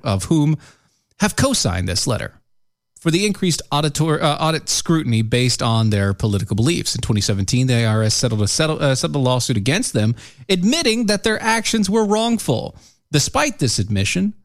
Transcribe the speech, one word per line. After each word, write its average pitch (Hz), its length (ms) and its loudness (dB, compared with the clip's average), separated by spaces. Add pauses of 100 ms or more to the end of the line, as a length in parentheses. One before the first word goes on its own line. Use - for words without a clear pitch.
uh, - 40 -4
of 98 180 -2
whom 151 320 2 (640)
have - 160 0
co-signed 98 520 0
this 90 200 -2
letter, - 320 -4 (600)
for 165 120 0
the 190 140 2
increased 190 360 0 (100)
auditor-, 151 520 0
uh, 147 140 0
audit 160 320 -2
scrutiny 135 520 0
based 120 400 0
on 113 280 2
their 98 240 2
political 101 420 -2
beliefs. 156 400 0
In - 60 -6
twenty 104 200 0
seventeen, 107 460 0
the 123 80 2
I 117 100 2
R 110 180 2
S 107 100 0
settled 113 280 0
a 104 60 2
settle-, 156 340 0
uh, 139 140 2
settled 147 220 -4
a - 20 0 (100)
lawsuit 123 280 0
against 135 360 -2
them, 110 220 2 (320)
admitting 226 600 2
that 202 160 0
their 220 180 0
actions 220 480 0
were 220 160 2
wrongful. 214 720 0 (340)
Despite 269 480 0
this 123 200 0
admission 107 540 0 (120)